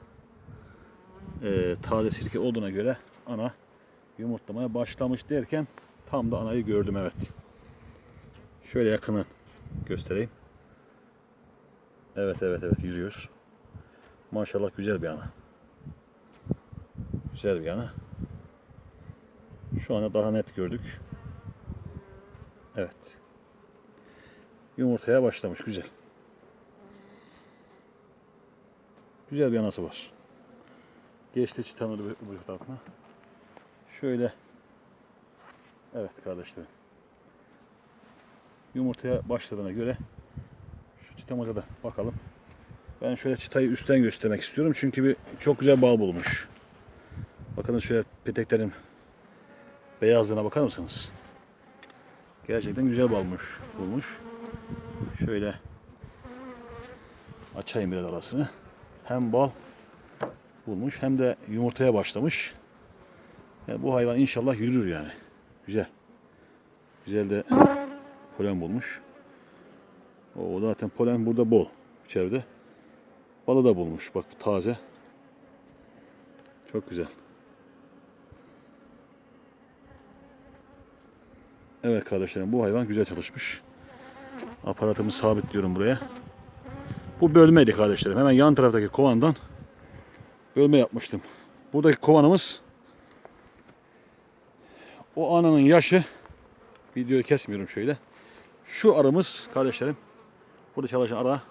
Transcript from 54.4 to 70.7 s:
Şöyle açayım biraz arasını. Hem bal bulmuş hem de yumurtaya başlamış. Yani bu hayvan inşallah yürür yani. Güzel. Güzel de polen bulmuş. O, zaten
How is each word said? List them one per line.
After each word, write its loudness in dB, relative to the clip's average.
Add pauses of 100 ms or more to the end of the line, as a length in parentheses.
Şöyle -4 (2000)
açayım -6
biraz -6
arasını. -6 (540)
Hem -2
bal 4 (1200)
bulmuş -6
hem 0
de 0 (100)
yumurtaya 0
başlamış. -2 (1120)
Yani -8
bu 0
hayvan 2
inşallah 0
yürür 0
yani. -6 (580)
Güzel. -4 (1160)
Güzel -2
de 0 (920)
polen -2
bulmuş. -6 (1300)
O, -6
zaten -4